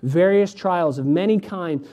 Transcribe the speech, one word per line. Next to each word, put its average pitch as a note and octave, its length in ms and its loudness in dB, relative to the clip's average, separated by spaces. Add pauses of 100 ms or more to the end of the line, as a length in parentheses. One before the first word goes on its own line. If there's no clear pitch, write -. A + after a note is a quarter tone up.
various G3 540 2
trials E3+ 420 -2
of C3+ 80 -6
many F#3+ 340 2
kind, E3 540 -8